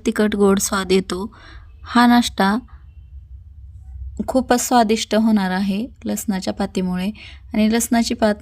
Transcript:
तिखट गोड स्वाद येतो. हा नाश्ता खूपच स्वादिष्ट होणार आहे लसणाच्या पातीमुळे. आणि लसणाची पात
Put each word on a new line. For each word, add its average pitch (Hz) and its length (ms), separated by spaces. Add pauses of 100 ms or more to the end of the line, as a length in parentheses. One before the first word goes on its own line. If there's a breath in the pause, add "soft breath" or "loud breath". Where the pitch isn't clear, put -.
तिखट 214 300
गोड 196 240
स्वाद 190 320
येतो. 190 440 (480 soft breath)
हा 240 240
नाश्ता 233 520 (1700 soft breath)
खूपच 247 400
स्वादिष्ट 220 480
होणार 214 360
आहे 196 360 (180)
लसणाच्या 208 480
पातीमुळे. 185 580 (420 loud breath)
आणि 214 180
लसणाची 233 420
पात 214 280